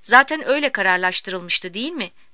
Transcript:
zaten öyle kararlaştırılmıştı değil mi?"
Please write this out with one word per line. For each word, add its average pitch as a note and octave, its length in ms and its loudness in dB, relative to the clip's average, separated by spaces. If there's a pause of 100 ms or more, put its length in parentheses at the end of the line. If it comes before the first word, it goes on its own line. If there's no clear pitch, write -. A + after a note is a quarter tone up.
zaten C4+ 460 4
öyle C#4+ 240 0
kararlaştırılmıştı F3+ 1000 -2
değil C4 180 -6
mi?" G#3+ 180 -8 (240)